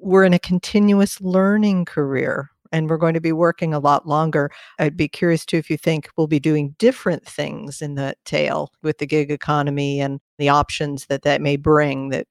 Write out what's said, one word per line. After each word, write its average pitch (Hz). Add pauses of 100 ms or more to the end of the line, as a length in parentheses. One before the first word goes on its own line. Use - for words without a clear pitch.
we're 190
in 180
a 175
continuous 202
learning 190
career. 135 (220)
And 160
we're 160
going 165
to 165
be 165
working 165
a 147
lot 143
longer. 151 (300)
I'd 156
be 160
curious, 170
too, 170
if 156
you 156
think 160
we'll 160
be 151
doing 147
different 208
things 139
in 147
the 139
tail 151 (100)
with 156
the 151
gig 147
economy 143
and 139 (200)
the 143
options 143
that 139
that 139
may 143
bring, 143
that 135